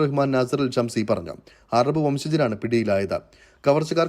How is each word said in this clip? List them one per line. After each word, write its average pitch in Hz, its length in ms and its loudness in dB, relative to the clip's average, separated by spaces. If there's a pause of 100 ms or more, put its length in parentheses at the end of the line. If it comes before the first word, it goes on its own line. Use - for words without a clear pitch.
റഹ്മാൻ 139 320 0
നാസർ 127 300 0
അൽ 123 100 -2
ഷംസി 117 340 -2
പറഞ്ഞു. 85 260 -4 (440)
അറബ് 147 260 2
വംശജരാണ് 139 560 0
പിടിയിലായത്. 104 560 0 (480)
കവർച്ചക്കാർ 160 420 2